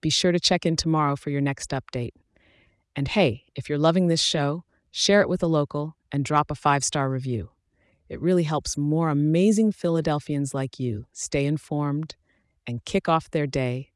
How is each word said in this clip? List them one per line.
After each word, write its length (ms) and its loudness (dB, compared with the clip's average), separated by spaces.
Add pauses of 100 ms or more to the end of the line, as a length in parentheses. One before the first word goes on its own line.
Be 80 0
sure 220 2
to 80 2
check 260 0
in 100 2
tomorrow 400 0
for 140 -8
your 100 -2
next 300 -4
update. 440 -6 (800)
And 120 -2
hey, 360 2 (120)
if 140 -10
you're 80 -2
loving 300 4
this 160 2
show, 400 -2 (260)
share 320 4
it 80 2
with 140 -2
a 40 0
local 480 -2 (160)
and 140 -2
drop 240 2
a 60 -4
five-star 560 0
review. 400 -6 (580)
It 100 -12
really 220 2
helps 340 -2
more 340 2
amazing 640 4
Philadelphians 840 -2
like 240 -6
you 320 -4
stay 340 -4
informed 680 -4 (500)
and 200 -8
kick 220 -2
off 220 0
their 160 -2
day 500 -4